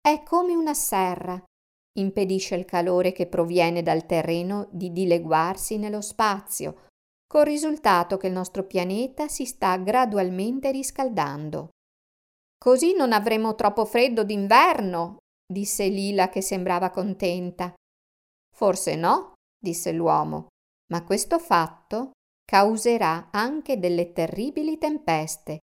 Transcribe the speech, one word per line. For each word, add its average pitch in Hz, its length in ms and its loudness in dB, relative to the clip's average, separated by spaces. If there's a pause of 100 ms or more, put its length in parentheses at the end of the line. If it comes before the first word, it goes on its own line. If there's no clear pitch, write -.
È 302 220 2
come 349 320 0
una 320 200 0
serra, 180 680 -2 (560)
impedisce 190 560 -2
il 180 120 -4
calore 180 460 2
che 180 140 -4
proviene 170 560 0
dal 165 240 0
terreno 170 640 -2
di 175 220 -8
dileguarsi 170 840 0
nello 208 240 -6
spazio, 202 840 -4 (400)
col 302 200 4
risultato 294 680 2
che 190 120 -4
il 185 40 -2
nostro 185 320 -6
pianeta 202 600 -4
si 285 180 -6
sta 190 340 0
gradualmente 208 920 0
riscaldando." 160 1000 -4 (840)
"Così 262 380 4
non 269 180 2
avremo 220 420 2
troppo 214 320 2
freddo 233 380 0
d'inverno", 202 920 2 (340)
disse 196 380 -2
Lila, 196 400 0
che 190 140 -4
sembrava 180 480 -2
contenta. 180 840 -4 (800)
"Forse 185 400 0
no", 180 380 0 (260)
disse 170 340 -6
l'uomo, 156 540 0 (460)
"ma 170 120 -4
questo 202 340 0
fatto 208 720 -2 (320)
causerà 202 840 2
anche 262 480 -2
delle 175 340 0
terribili 269 680 -4
tempeste. 165 880 -4